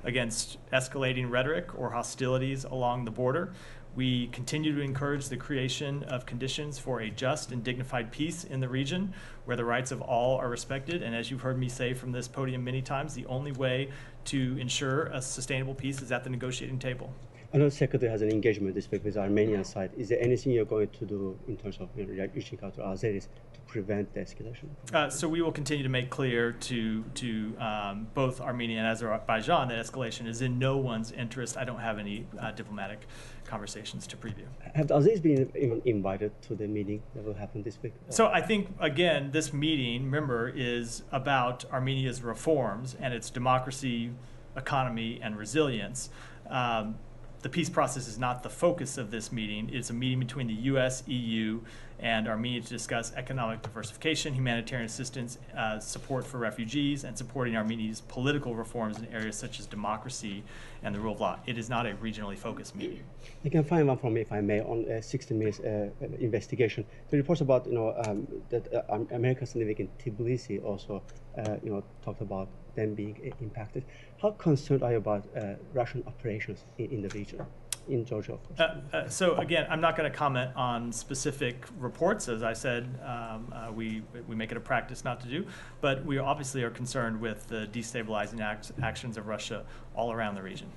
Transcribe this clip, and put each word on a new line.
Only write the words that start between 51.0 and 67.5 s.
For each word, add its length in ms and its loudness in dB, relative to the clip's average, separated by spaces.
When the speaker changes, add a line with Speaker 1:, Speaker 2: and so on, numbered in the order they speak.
Speaker 1:
E 80 0
U, 480 2
and 260 2
Armenia 320 0
to 80 -8
discuss 480 -4
economic 460 -2
diversification, 720 -2
humanitarian 520 0
assistance, 520 -6
uh, 220 0
support 480 -4
for 100 -8
refugees, 680 0
and 120 -8
supporting 380 0
Armenia's 460 0
political 540 0
reforms 420 -2
in 160 -8
areas 240 -4
such 200 -6
as 100 -8
democracy 760 -4
and 100 -2
the 60 -2
rule 140 -2
of 80 -2
law. 240 2
It 120 -2
is 120 -6
not 160 2
a 80 -2
regionally 440 -4
focused 380 -8
meeting. 280 -6
Speaker 2:
You 80 0
can 120 8
find 240 8
one 100 6
for 140 2
me, 80 4
if 140 -2
I 80 2
may, 180 4
on, 320 0
uh, 80 0
sixty 340 -4
Minutes, 280 2
uh, 300 0
investigation. 640 2
The 60 4
reports 240 6
about, 280 6